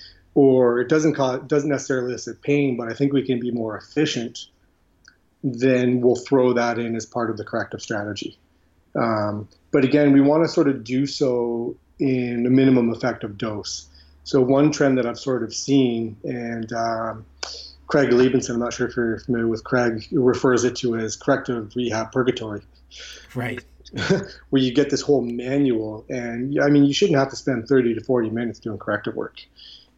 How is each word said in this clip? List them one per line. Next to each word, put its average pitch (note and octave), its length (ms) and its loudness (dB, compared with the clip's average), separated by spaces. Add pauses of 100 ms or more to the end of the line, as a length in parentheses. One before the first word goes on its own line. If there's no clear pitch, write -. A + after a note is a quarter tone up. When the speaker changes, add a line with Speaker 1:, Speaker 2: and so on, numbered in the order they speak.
(340)
Speaker 1:
or B2+ 460 6
it B2 80 -2
doesn't D#3 260 2
cause, C3 320 -2
doesn't D3 220 0
necessarily B2+ 400 -2
elicit A#2 320 -10
pain, C#3+ 360 0
but A#2 120 -6
I A2+ 60 -8
think C#3 180 0
we C3+ 100 2
can B2+ 160 -2
be A#2+ 120 -4
more A2+ 260 -6
efficient, B2 720 -4 (960)
then B2 560 0
we'll A#2+ 160 4
throw B2+ 380 2
that A#2+ 240 0
in A#2 180 -4
as G#2+ 80 -8
part A#2 260 -6
of G#2+ 60 -6
the G2+ 80 -10
corrective G#2+ 380 -8
strategy. G#2 560 -8 (560)
Um, G#2+ 520 -2 (260)
but C#3+ 120 4
again, D3 280 4
we C#3 100 8
wanna D#3 260 4
sort D#3+ 200 2
of A#2 160 -2
do B2+ 220 -2
so A#2+ 720 -2 (220)
in B2 480 0
a B2 40 2
minimum C3 400 6
effective A2 460 -6
dose. G#2+ 520 -8 (360)
So C#3 160 2
one C3+ 300 4
trend C#3 260 2
that B2 80 2
I've A#2 140 -6
sort B2+ 240 -4
of G#2+ 120 -8
seen, A#2 680 0
and, A#2 480 -8
um, A2+ 540 -6 (600)
Craig C#3 200 2
Liebenson, B2+ 460 4
I'm A#2 60 -2
not A#2+ 120 -4
sure B2 140 -4
if - 100 -8
you're A2+ 220 -2
familiar A#2 300 -2
with A2 160 -4
Craig, A#2+ 480 0
refers B2 520 2
it A#2+ 120 0
to A#2 200 -2
as A2 180 -6
corrective B2 600 -4
rehab A2+ 340 -4
purgatory. A#2 520 -4 (720)
Speaker 2:
Right. B2 280 -6 (300)
Speaker 1:
<laughs> - 560 -4
Where C3+ 140 2
you B2+ 100 0
get C#3+ 160 2
this C#3 140 -2
whole C#3 180 2
manual, A#2+ 880 -2
and, B2 540 -6
I C#3+ 60 4
mean, C#3+ 180 6
you C#3 80 2
shouldn't E3+ 240 4
have C3+ 120 2
to - 60 -12
spend A#2+ 320 -4
thirty B2 260 4
to G#2+ 60 -6
forty A#2 300 0
minutes A2+ 300 -6
doing G#2 180 -8
corrective G#2+ 360 -4
work. - 280 -10 (560)